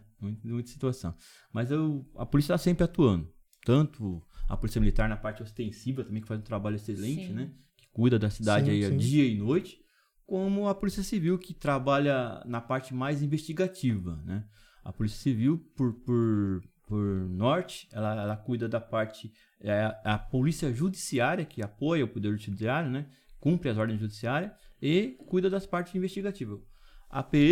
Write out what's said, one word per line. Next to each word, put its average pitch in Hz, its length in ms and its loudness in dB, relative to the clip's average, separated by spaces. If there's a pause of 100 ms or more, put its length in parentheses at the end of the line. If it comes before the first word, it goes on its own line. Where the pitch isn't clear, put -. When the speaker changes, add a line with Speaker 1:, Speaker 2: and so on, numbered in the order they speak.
(200)
Speaker 1:
Muito, 107 280 -8
muita 120 240 -6
situação. 123 420 -4 (400)
Mas 117 160 -2
eu, 147 340 0 (140)
a 123 80 -6
polícia 147 300 4
tá - 20 2
sempre 175 260 2
atuando. 107 460 4 (340)
Tanto 113 600 2 (260)
a 98 80 -2
polícia 110 240 0
militar 107 260 6
na 107 80 -2
parte 107 280 -8
ostensiva 120 600 -6
também, 107 200 -6
que - 40 -14
faz 110 120 -4
um 107 40 -10
trabalho 104 340 -4
excelente, 113 500 -4
Speaker 2:
Sim. 180 60 -6
Speaker 1:
né? 135 180 -6 (260)
Que - 160 -20
cuida 117 240 6
da 107 140 2
cidade 104 340 2
Speaker 3:
Sim, 104 60 4
Speaker 1:
aí 101 120 4
Speaker 3:
sim. 95 140 2
Speaker 1:
dia 135 300 4
e 107 100 0
noite. 123 400 0 (480)
Como 196 420 0
a 196 60 2
polícia 196 300 -2
civil, 180 340 0
que 175 160 -12
trabalha 139 920 0
na 120 120 -4
parte 131 320 -6
mais 139 300 -2
investigativa, 147 1040 -2
né? 98 200 -4 (380)
A 98 80 -10
polícia - 280 -4
civil, 135 400 2 (160)
por, 123 180 0
por, 110 680 2 (260)
por 101 420 0
norte, 127 640 -2
ela, 107 280 -4
ela 104 160 -4
cuida 117 320 -4
da 113 140 -2
parte, 110 500 -6 (300)
é 104 220 0
a, 110 180 -4 (140)
a - 20 -2
polícia 135 560 0
judiciária, 156 720 -2
que - 160 -10
apoia 143 420 0
o 113 40 0
poder 104 300 -2
judiciário, 110 520 -4
né? 139 160 -4 (340)
Cumpre 170 300 2
as 107 80 0
ordens 110 220 0
judiciárias 120 520 -4 (300)
e 185 360 2 (100)
cuida 185 220 2
das 190 160 -2
partes 175 300 -4
investigativas. 185 640 -4 (500)
A 131 120 -4
P - 160 0 (140)